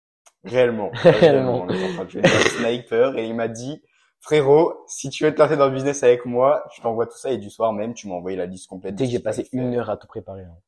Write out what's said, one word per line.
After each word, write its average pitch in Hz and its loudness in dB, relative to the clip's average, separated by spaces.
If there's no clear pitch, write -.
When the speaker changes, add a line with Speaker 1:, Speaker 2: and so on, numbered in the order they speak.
Speaker 1:
Réellement. 113 0
Speaker 2:
<laughs> - -12
Réellement. 135 4
Speaker 1:
Réellement. - -
On 90 -8
est 185 -4
en - -8
train 180 -8
de - -16
jouer - -10
à - 6
Sniper 123 -2
et 113 -4
il 113 -6
m'a 117 -4
dit, « 120 -12
Frérot, 151 2
si - -10
tu - -10
veux 151 2
te 151 0
lancer 151 4
dans 139 4
le 135 0
business 139 -4
avec 123 4
moi, 127 0
je - -20
t'envoie 113 -2
tout 113 -14
ça. » 135 -8
Et 123 -4
du 101 -12
soir 113 -2
même, 107 -6
tu 104 -16
m'as 92 -8
envoyé 90 -8
la 90 -6
liste 92 -16
complète 95 -12
de - -12
Speaker 2:
Tu 135 -2
sais - -
que 123 -2
Speaker 1:
ce - -8
Speaker 2:
j'ai 120 -2
Speaker 1:
qu'il 113 -8
fallait 110 -4
Speaker 2:
passé - -20
une 127 -4
Speaker 1:
faire. 120 -4
Speaker 2:
heure 107 -8
à 98 -6
tout - -18
préparer, 98 -14
hein. 85 -20